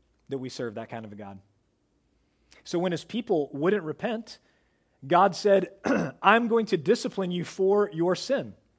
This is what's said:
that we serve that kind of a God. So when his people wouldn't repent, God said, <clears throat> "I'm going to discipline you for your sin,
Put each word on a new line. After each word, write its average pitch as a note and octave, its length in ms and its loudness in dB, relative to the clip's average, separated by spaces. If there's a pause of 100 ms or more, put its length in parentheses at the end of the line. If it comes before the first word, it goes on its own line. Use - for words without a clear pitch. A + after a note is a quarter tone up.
(280)
that C3 120 -6
we B2+ 100 -10
serve A#2+ 260 -8
that A2+ 140 -10
kind A2+ 160 -12
of G#2 80 -18
a - 20 -18
God. G2 240 -16 (1200)
So - 160 -4
when F3+ 120 -2
his E3 140 -6
people E3 480 -2
wouldn't F3 300 0
repent, G3 560 -8 (680)
God F3 300 4
said, G3 340 4 (160)
<clears throat> F#3+ 360 0
"I'm A3+ 260 6
going A3+ 200 0
to F#3 100 2
discipline F#3+ 540 -2
you F3 140 -4
for G3 480 2
your E3+ 220 0
sin, D#3+ 400 -4 (240)